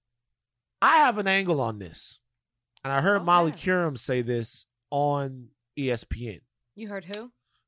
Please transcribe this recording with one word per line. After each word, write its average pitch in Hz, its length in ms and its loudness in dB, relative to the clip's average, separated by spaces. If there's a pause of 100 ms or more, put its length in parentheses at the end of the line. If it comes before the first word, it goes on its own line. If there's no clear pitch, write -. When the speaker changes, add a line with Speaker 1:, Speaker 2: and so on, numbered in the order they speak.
(840)
Speaker 1:
I 285 160 6
have 254 200 4
an 196 100 -2
angle 190 320 2
on 113 180 -2
this. - 400 -14 (640)
And 135 100 -6
I 139 100 2
heard 196 220 4
Molly 170 280 6
Speaker 2:
Okay. - 180 -4
Speaker 1:
Qerim 170 280 0
say 127 240 -2
this 117 420 -4 (260)
on 139 580 -2 (300)
E 135 120 -2
S 117 140 -2
P 117 260 -8
N. 87 100 -12 (340)
Speaker 2:
You 214 140 -12
heard 196 160 -10
who? 214 260 -12 (380)